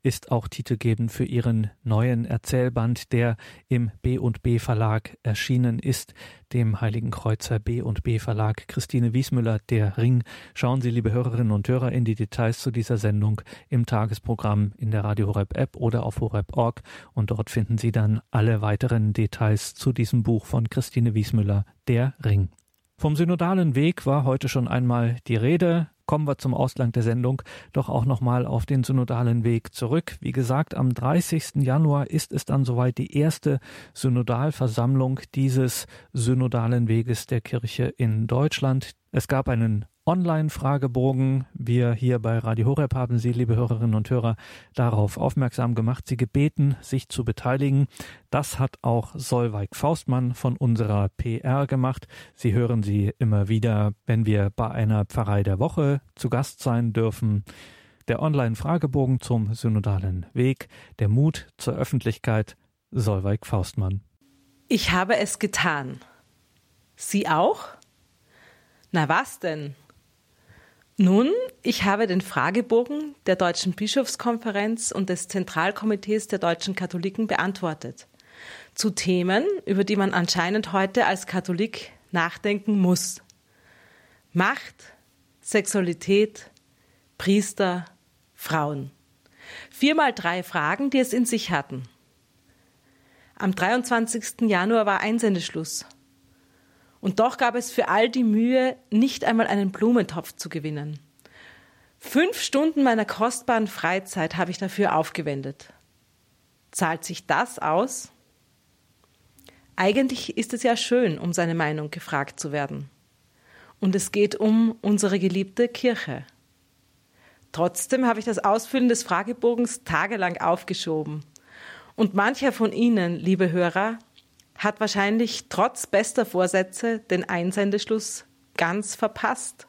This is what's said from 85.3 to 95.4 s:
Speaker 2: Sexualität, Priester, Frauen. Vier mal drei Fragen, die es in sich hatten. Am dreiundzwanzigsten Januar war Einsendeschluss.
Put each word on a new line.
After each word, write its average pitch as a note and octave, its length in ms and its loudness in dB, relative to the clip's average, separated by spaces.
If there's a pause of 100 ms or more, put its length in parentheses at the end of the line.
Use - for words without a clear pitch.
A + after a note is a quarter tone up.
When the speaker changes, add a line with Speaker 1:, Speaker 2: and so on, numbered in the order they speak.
Speaker 2:
Sexualität, G3 1120 0 (640)
Priester, F#3+ 680 0 (480)
Frauen. D3 580 -4 (760)
Vier D4 260 2
mal D4 160 4
drei F3 320 -2
Fragen, F#3 460 0
die C4 100 4
es B3+ 140 2
in A#3+ 120 2
sich A3+ 240 -2
hatten. C#3 340 -2 (1500)
Am F#3+ 200 -2
dreiundzwanzigsten A3+ 920 0
Januar G#3 360 2
war G3+ 140 0
Einsendeschluss. G3+ 840 -2 (1160)